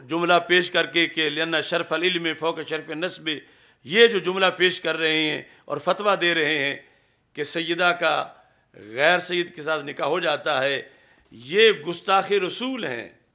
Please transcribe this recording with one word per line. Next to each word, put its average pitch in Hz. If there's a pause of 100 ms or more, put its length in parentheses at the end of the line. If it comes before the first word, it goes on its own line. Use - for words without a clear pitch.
जुमला 170
पेश 175
करके 165
कि 156
"लिअन्न 160
शर्फ़ल 165
इल्म 170
फ़ौक़ 160
शर्फ़ 151
नस्ब", 160 (560)
ये 214
जो 208
जुमला 185
पेश 175
कर 160
रहे 156
हैं 151 (220)
और 143
फतवा 190
दे 170
रहे 156
हैं 139 (600)
कि 143
सैयदा 170
का 165 (640)
गैर 135
सैयद 175
के 156
साथ 151
निकाह 139
हो 165
जाता 151
है, 135 (540)
ये 180
गुस्ताख 185
रसूल 214
हैं, 117 (160)